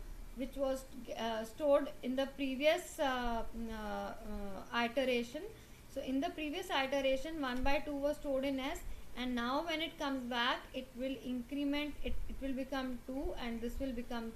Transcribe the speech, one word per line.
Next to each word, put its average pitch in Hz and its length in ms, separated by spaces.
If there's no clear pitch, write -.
which 254 200
was, 269 280
uh, 226 240
stored 285 460
in 247 120
the 269 200
previous, 294 640
uh, 247 420
mm, 226 140
uh, 202 400
uh, 208 720
iteration. 240 580
So 269 80
in 262 180
the 330 100
previous 339 400
iteration, 277 720
one 254 220
by 285 160
two 294 160
was 285 220
stored 269 280
in 277 140
S, 302 200
and 247 160
now 254 320
when 320 160
it 320 160
comes 269 320
back, 254 300
it 254 100
will 262 200
increment, 277 800
it, 233 100
it 226 100
will 269 140
become 254 540
two 277 260
and 233 180
this 233 180
will 269 140
become 233 420